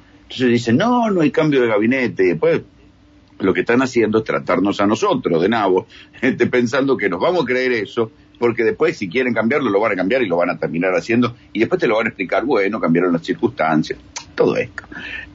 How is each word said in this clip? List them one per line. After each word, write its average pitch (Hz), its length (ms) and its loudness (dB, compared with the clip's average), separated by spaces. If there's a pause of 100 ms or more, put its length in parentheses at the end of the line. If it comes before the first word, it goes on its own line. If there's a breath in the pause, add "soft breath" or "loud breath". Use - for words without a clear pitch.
(220 soft breath)
Entonces - 280 -2
dicen, 117 280 2
"No, 233 320 0
no 185 120 0
hay 143 100 2
cambio 151 300 2
de 120 60 2
gabinete." 110 580 0
Después 90 360 2 (760)
lo 92 160 0
que - 60 0
están 120 200 2
haciendo 113 380 2
es 110 40 0
tratarnos 87 580 -2
a 101 40 2
nosotros 117 560 0
de 95 80 2
nabos, 98 380 0 (160)
<laughs> - 180 -20
este, 120 240 0
pensando 127 500 0
que 101 140 0
nos - 100 2
vamos 175 240 2
a - 20 -6
creer 127 280 0
eso, 113 380 -2 (280 soft breath)
porque 117 240 0
después 156 340 0
si 104 120 -6
quieren 123 260 0
cambiarlo 123 340 0
lo 98 120 2
van 113 100 2
a 101 40 -2
cambiar 98 280 0
y 104 40 0
lo 85 100 0
van 87 120 2
a 85 80 -4
terminar 85 380 -2
haciendo, 117 400 0 (180 loud breath)
y 98 60 -2
después 180 220 0
te 160 60 0
lo 110 100 0
van 113 100 0
a - 20 -6
explicar, 98 360 -4
"Bueno, 104 340 0
cambiaron 87 320 0
las 82 140 -2
circunstancias", 78 720 -2 (340)
todo - 220 0
esto. - 280 -8 (520 loud breath)